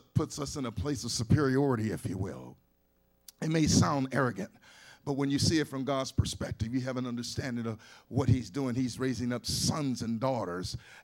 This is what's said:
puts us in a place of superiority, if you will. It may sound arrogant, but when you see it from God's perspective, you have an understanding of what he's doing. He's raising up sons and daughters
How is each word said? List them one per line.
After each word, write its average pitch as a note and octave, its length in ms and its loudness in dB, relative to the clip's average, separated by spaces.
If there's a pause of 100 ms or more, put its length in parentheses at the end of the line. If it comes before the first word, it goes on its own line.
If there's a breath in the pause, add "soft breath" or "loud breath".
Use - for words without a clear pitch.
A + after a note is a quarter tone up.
(160)
puts - 240 0
us C#3 160 -4
in C#3 100 -4
a A2+ 60 -2
place C#3+ 320 -2
of A#2+ 80 -4
superiority, C3 800 4
if - 140 -6
you F2+ 120 -4
will. B1+ 400 -8 (880)
It D#3 60 0
may D#3+ 180 4
sound C#3+ 460 4
arrogant, B2+ 360 0 (560 loud breath)
but C#3+ 80 0
when C#3 160 2
you C#3 80 2
see D#3 220 4
it D3 80 0
from C3+ 160 -4
God's C3 280 -2
perspective, - 640 -2
you B2+ 80 2
have B2+ 160 -4
an B2+ 80 -2
understanding A#2+ 640 -4
of A2 100 -4 (300 loud breath)
what B2+ 200 0
he's A#2+ 220 4
doing. B2+ 240 -2
He's B2+ 240 -2
raising B2 340 0
up A#2+ 140 -4
sons - 560 0
and A2+ 180 -2
daughters A2+ 580 -2 (260 loud breath)